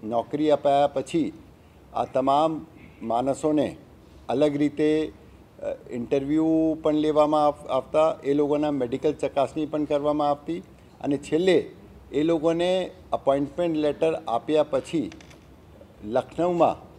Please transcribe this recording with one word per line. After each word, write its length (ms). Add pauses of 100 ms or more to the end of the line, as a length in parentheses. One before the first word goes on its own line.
નોકરી 460
અપાયા 360
પછી 460 (600)
આ 100
તમામ 640 (360)
માણસોને 720 (520)
અલગ 280
રીતે, 560 (500)
અ, 40 (240)
ઇન્ટરવ્યૂ 840
પણ 200
લેવામાં 520
આવ-, 240
આવતા, 540
એ 100
લોકોના 360
મેડિકલ 420
ચકાસણી 540
પણ 180
કરવામાં 460
આવતી 320 (380)
અને 160
છેલ્લે 540 (420)
એ 100
લોકોને 680 (220)
અપોઇન્ટમેન્ટ 640
લેટર 380 (140)
આપ્યા 340
પછી 480 (920)
લખનઉમાં 760 (180)